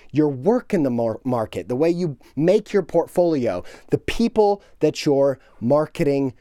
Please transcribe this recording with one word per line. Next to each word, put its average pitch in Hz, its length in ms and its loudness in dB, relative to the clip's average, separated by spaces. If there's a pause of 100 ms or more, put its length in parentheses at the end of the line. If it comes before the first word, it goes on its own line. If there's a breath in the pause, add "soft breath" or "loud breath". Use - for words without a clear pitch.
(100)
your 151 160 2
work 147 460 -2
in 180 100 0
the 135 80 0
mar-, 117 340 -2
market, 110 440 -4
the 123 80 -4
way 160 140 2
you 170 260 -4 (180 soft breath)
make 185 380 0
your 196 100 0
portfolio, 147 800 0 (280 loud breath)
the 139 80 2
people 214 640 0 (180 soft breath)
that 151 240 -2
you're 139 340 2 (220 soft breath)
marketing 139 800 0